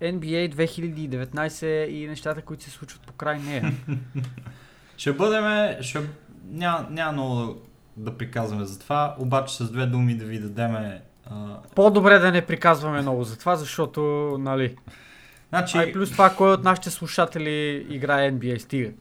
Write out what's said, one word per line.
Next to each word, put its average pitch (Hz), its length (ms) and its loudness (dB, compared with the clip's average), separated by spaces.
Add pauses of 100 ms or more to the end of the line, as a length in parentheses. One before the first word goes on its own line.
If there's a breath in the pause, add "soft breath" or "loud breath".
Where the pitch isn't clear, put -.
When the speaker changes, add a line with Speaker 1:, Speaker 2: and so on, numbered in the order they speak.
Speaker 1:
Н 180 100 -2
Б 165 140 -6
А 170 220 0
две 156 180 0
хиляди 165 360 -6
и 147 40 -8
деветнайсет 151 840 -4
и 151 160 -8
нещата, 156 340 -6
които 156 220 -14
се 143 60 -18
случват - 320 -18
покрай 147 380 -6
нея. 143 340 -2 (140)
Speaker 2:
<laughs> - 1080 -10
Ще 143 160 0
бъдеме... 208 680 2
Ще, 127 180 -6 (480)
ня-, 165 420 -2
няма 156 220 -4
много 131 240 -2
да, 117 180 -4 (440)
да 110 200 -8
приказваме 107 480 -4
за 98 140 -12
това, 147 400 -2
обаче 131 360 -2
с 113 160 -6
две 127 140 -2
думи 123 320 2
да 110 80 -8
ви 110 140 -8
дадеме... 107 640 -4 (240)
а, 104 320 -12 (180)
Speaker 1:
По-добре 202 440 10
да 180 120 6
не 175 140 4
приказваме 156 560 4
много 127 220 0
за 110 160 -8
това, 180 160 2
защото, 151 460 -4 (380)
нали, 135 360 0 (760 loud breath)
Speaker 2:
Значи 180 280 0
Speaker 1:
а 170 60 6
и 165 100 0
плюс 196 180 -2
това, 202 180 8
кой 196 240 4
от 190 100 0
нашите 185 260 0
слушатели 151 1000 -2
играе 139 420 2
Н 131 80 -2
Б 120 80 -6
А? 120 120 -2
Стига. 123 300 -4 (120)